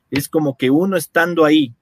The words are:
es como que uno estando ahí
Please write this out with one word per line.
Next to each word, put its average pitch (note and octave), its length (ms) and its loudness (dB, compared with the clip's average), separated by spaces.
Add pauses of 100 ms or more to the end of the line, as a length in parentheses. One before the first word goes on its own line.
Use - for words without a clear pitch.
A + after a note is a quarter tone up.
(100)
es C#3+ 180 -4
como D3+ 280 -2
que B2+ 140 -2
uno F#3 260 0
estando E3 500 0
ahí D3+ 360 0